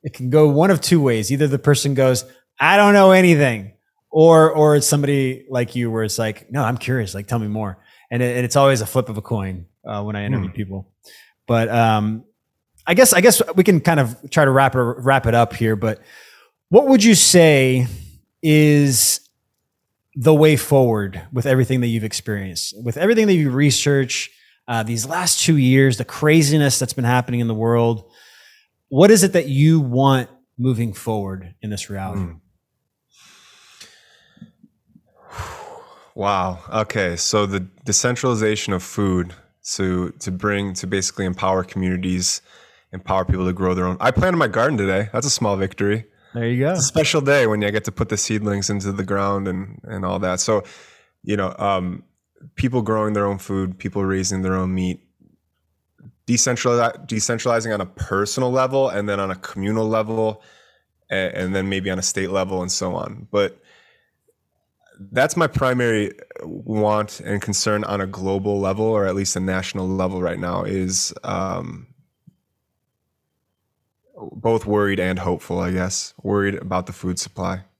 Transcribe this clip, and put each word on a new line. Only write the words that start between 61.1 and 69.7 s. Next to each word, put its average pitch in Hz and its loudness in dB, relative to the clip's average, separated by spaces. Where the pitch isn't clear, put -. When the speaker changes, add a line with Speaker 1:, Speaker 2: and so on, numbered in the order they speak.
Speaker 2:
a-, 98 -6
and 92 -6
then 95 -4
maybe 98 -4
on 92 -6
a 92 -8
state 95 -6
level 95 -4
and 90 -8
so 90 -6
on. - -12
But 101 -2
that's 131 -2
my 170 0
primary 120 -2
want 107 -4
and 104 -6
concern 104 -4
on 101 -6
a 95 -6
global 98 -4
level, 98 -2
or 107 0
at 92 -2
least 98 -4
a 92 -6
national 92 -6